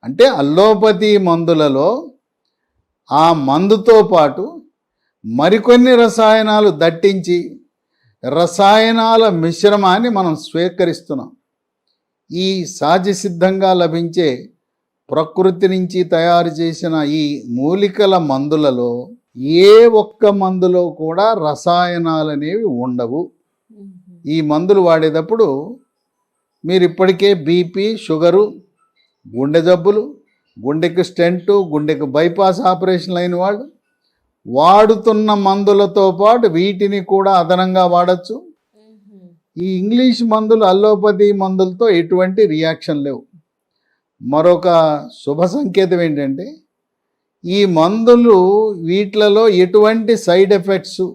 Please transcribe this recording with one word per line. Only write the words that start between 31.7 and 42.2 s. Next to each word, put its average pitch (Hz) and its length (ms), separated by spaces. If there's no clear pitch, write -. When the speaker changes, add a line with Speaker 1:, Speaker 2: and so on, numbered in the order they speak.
Speaker 1:
బైపాస్ 175 560
ఆపరేషన్లు 185 580
అయిన 180 160
వాళ్ళు 208 360
వాడుతున్న 214 840
మందులతో 196 800
పాటు 214 360
వీటిని 196 560
కూడా 196 300
అదనంగా 185 520
వాడచ్చు. 180 500
Speaker 2:
మ్మ్. 214 920
Speaker 1:
ఈ 185 200
ఇంగ్లీష్ 233 460
మందులు, 220 420
అల్లోపతి 202 680
మందులతో 190 580
ఎటువంటి 185 560